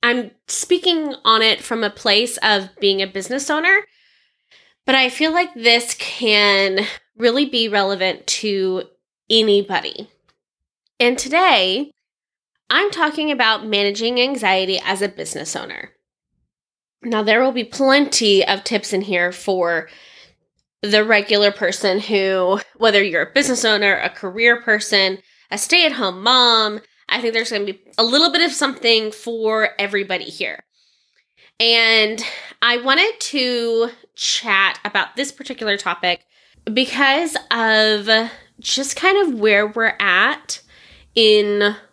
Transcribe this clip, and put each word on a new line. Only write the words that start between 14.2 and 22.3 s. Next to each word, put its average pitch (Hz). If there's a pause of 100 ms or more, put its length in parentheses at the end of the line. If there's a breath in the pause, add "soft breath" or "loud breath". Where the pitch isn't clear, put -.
anxiety 196
as 190
a 202
business -
owner. - (1120)
Now, 220
there 220
will 262
be 240
plenty 269
of 196
tips 208
in 190
here 180
for 170 (960 loud breath)
the 214
regular 208
person 196
who, 190 (160)